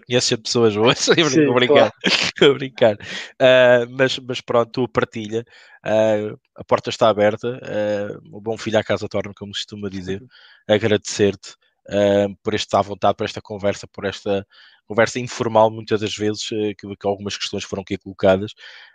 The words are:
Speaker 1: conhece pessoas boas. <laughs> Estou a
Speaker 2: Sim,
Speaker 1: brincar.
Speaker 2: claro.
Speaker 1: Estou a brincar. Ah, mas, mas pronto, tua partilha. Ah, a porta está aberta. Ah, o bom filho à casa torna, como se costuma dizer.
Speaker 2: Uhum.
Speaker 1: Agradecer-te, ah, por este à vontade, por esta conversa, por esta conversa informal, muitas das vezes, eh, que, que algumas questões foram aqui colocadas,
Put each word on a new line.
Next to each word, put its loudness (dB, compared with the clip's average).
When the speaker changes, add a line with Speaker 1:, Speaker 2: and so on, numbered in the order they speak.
Speaker 1:
conhece 0
pessoas 2
boas. 2
<laughs> -
Estou 4
a 0
Speaker 2:
Sim, 4
Speaker 1:
brincar. 4
Speaker 2:
claro. -12
Speaker 1:
Estou 2
a 4
brincar. 0
Ah, 6
mas, 0
mas -10
pronto, 0
tua -2
partilha. -4
Ah, 0
a -16
porta -2
está 2
aberta. 0
Ah, -6
o -20
bom -8
filho -2
à 0
casa -4
torna, -6
como -14
se -8
costuma -12
dizer. -8
Speaker 2:
Uhum. -20
Speaker 1:
Agradecer-te, 0
ah, 2
por -6
este -2
à 4
vontade, -2
por -6
esta -8
conversa, -6
por -12
esta -4
conversa 0
informal, 0
muitas -4
das -4
vezes, -6
eh, -2
que, -18
que -10
algumas -6
questões -8
foram -8
aqui -8
colocadas, 0